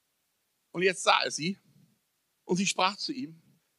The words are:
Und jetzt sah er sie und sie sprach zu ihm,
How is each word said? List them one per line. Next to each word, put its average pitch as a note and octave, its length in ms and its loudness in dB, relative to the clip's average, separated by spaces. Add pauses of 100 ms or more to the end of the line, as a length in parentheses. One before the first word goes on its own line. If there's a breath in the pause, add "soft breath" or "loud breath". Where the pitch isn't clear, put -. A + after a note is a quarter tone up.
(720)
Und - 100 -8
jetzt F3+ 220 -2
sah G3+ 180 6
er B2+ 100 -4
sie F3 260 -6 (880)
und F#3 120 0
sie G3 100 0
sprach G3 300 0
zu - 160 -8
ihm, D3+ 280 -12 (380)